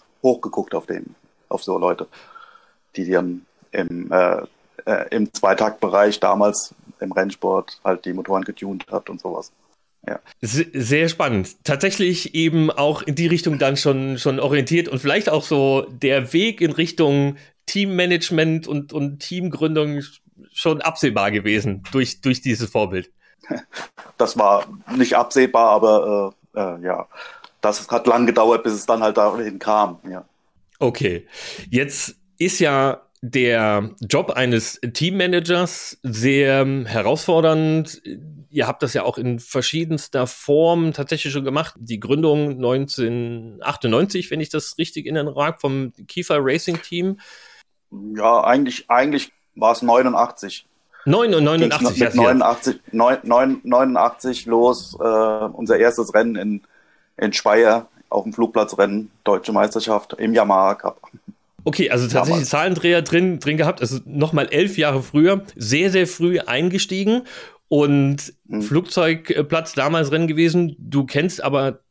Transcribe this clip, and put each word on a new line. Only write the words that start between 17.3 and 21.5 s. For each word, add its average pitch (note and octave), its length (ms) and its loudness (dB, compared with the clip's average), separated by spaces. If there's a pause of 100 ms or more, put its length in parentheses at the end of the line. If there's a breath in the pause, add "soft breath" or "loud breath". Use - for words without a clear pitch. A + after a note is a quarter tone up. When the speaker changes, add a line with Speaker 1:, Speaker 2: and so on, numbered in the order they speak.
Speaker 2:
Teammanagement F3+ 1000 0
und, C#3+ 260 -6
und C#3+ 280 -6
Teamgründung D#3 800 -4 (500)
schon D#3 300 -2
absehbar G#2+ 480 0
gewesen G#2 640 -2